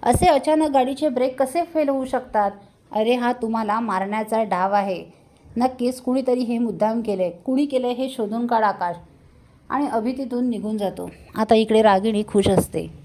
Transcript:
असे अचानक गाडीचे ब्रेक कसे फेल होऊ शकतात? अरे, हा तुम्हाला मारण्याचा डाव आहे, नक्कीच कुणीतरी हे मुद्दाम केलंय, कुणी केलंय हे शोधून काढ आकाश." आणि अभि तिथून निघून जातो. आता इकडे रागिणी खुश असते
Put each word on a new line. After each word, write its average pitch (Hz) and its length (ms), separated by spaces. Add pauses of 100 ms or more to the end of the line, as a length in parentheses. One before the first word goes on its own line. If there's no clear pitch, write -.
असे 240 240
अचानक 311 420
गाडीचे 269 400
ब्रेक 254 320
कसे 302 220
फेल 320 260
होऊ 269 160
शकतात? 247 460 (400)
अरे, 220 240
हा 240 180
तुम्हाला 226 460
मारण्याचा 214 640
डाव 190 300
आहे, 196 320 (520)
नक्कीच 247 440
कुणीतरी 254 380
हे 240 180
मुद्दाम 220 440
केलंय, 190 280
कुणी 262 360
केलंय 254 260
हे 262 180
शोधून 233 380
काढ 233 160
आकाश." 190 320 (760)
आणि 285 180
अभि 233 240
तिथून 247 380
निघून 214 280
जातो. 185 320 (260)
आता 220 200
इकडे 220 260
रागिणी 208 460
खुश 196 220
असते 165 380 (180)